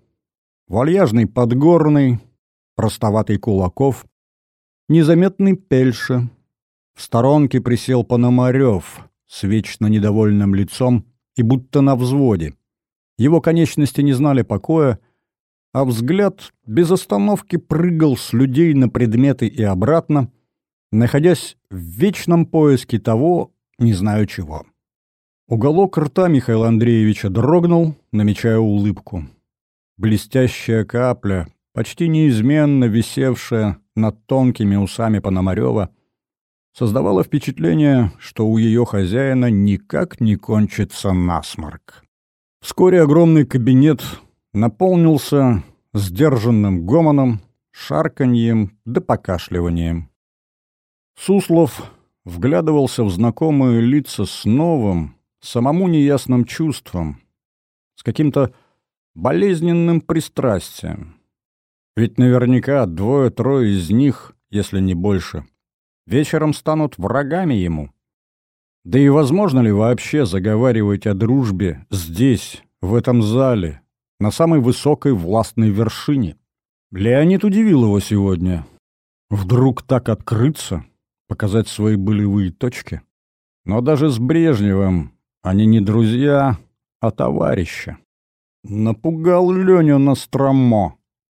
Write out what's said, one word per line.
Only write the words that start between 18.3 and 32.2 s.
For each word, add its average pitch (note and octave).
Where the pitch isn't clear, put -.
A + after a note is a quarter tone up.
людей C3+
на B2+
предметы B2
и A2
обратно — B2
находясь C#3+
в G2
вечном D#3+
поиске C#3+
того, D3
не A#2
знаю G#2
чего. D#2
Уголок D3+
рта F3+
Михаила A#2
Андреевича A2
дрогнул, E3
намечая G#2+
улыбку. G2+
Блестящая A2
капля, G#2+
почти E3
неизменно C#3+